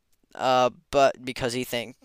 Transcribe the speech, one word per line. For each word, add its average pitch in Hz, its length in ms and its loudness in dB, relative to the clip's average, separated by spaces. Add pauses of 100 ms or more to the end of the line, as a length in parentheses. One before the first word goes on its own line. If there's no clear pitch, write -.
(360)
Uh, 127 340 2 (220)
but 135 340 2
because 127 280 -6
he 127 100 -4
think, 123 420 -8